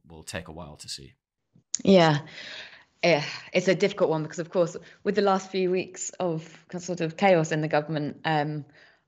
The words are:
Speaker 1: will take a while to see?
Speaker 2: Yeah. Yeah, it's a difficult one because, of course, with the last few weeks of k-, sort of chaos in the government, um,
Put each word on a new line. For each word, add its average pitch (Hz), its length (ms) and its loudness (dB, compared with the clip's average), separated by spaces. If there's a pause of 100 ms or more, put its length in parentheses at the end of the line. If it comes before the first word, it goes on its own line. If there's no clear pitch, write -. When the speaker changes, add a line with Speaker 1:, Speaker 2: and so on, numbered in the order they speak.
Speaker 1:
will 80 160 -20
take 82 240 -12
a 82 40 -16
while 76 240 -16
to - 140 -18
see? 67 240 -16 (720)
Speaker 2:
Yeah. 165 360 6 (840)
Yeah, 156 200 4 (300)
it's 185 140 0
a 190 80 4
difficult 190 340 0
one 156 140 -2
because, 151 160 -10
of 165 100 -10
course, 170 260 0 (280)
with 202 120 -2
the 208 60 2
last 190 300 0
few 185 180 -2
weeks 185 400 -4 (100)
of 165 380 -6 (120)
k-, 180 100 -10
sort 175 200 -8
of 160 160 -4
chaos 170 360 4
in 156 100 0
the 156 60 -2
government, 151 580 -2
um, 151 400 -2 (420)